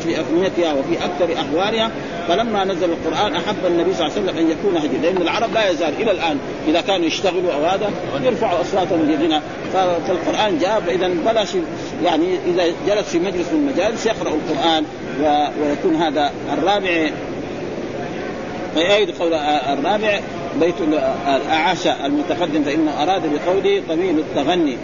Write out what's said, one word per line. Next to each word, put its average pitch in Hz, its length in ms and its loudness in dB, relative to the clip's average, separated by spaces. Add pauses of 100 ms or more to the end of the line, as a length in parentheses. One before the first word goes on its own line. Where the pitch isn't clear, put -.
في 160 160 -2
أفنيتها 165 520 2
وفي 151 320 0
أكثر 170 360 0
أحوالها". 202 500 0 (380)
فلما 208 360 2
نزل 180 260 0
القرآن 165 440 -2
أحب 180 220 -2 (100)
النبي 175 280 2
صلى 160 120 -2
الله - 120 -2
عليه 208 40 0
وسلم 160 160 -2
أن 165 120 4
يكون 175 260 0
هجيرا، 135 260 0
لأن 180 200 2
العرب 190 320 0
لا 214 160 4
يزال 156 300 0
إلى 220 100 2
الآن 165 280 0 (300)
إذا 160 120 4
كانوا 180 260 0
يشتغلوا 175 480 0
أو 147 100 0
هذا 196 260 0 (320)
يرفعوا 208 380 2
أصواتهم 175 420 0
بالغناء. 151 400 2 (300)
ف-، 185 40 0
فالقرآن 185 840 0
جاء، 202 280 2
فإذا 180 240 0 (160)
بلاش 220 220 2 (560)
يعني 165 220 2 (200)
إذا 175 200 2 (200)
جلس 202 220 0
في 170 100 0
مجلس 180 340 0
من 147 160 2
المجالس 196 380 0
يقرأ 190 280 -2
القرآن 160 500 0 (380)
و-، 147 240 4 (160)
ويكون 151 320 2
هذا. 151 380 0 (200)
الرابع، 170 580 2 (1600)
فيؤيد 185 360 4
قول 165 240 0 (440)
الرابع 202 420 0 (400)
بيت 170 140 4 (520)
الأعاشى 156 640 2 (140)
المتقدم، 151 580 0
فإنه 147 400 0
أراد 180 200 2
بقوله 180 680 2
طويل 165 300 2
التغني، 151 640 0